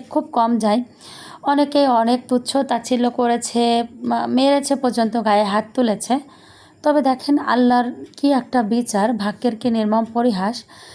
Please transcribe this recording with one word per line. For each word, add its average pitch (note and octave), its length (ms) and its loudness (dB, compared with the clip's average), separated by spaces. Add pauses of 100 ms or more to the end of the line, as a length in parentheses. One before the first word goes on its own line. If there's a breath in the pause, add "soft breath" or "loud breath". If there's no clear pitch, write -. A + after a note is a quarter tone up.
খুব D4+ 140 -2
কম A#3 340 0
যাই, G#3+ 260 2 (600 loud breath)
অনেকে C#4+ 440 2
অনেক A#3+ 400 2
তুচ্ছ B3 300 0
তাচ্ছিল্য A#3+ 520 0
করেছে, A#3+ 760 0 (180)
মা-, A#3 260 -2
মেরেছে C#4 480 2
পর্যন্ত, A#3 500 -2
গায়ে G#3 180 4
হাত G#3 300 0
তুলেছে। A#3 460 0 (640 loud breath)
তবে D4 180 2
দেখেন C4 380 0
আল্লাহর B3 520 2 (260)
কি C#4+ 140 2
একটা B3 320 0
বিচার, A3+ 500 0
ভাগ্যের G#3+ 420 -4
কি A#3 140 -4
নির্মম A3 360 0
পরিহাস। A3+ 580 -2 (320 loud breath)